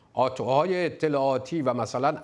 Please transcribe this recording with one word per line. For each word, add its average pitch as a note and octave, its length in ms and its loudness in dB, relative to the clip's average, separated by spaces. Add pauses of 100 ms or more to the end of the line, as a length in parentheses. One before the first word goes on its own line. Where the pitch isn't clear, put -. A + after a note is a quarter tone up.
(140)
آتوهای C#3+ 720 2
اطلاعاتی C#3 760 0
و B2+ 120 0
مثلاً B2+ 500 -2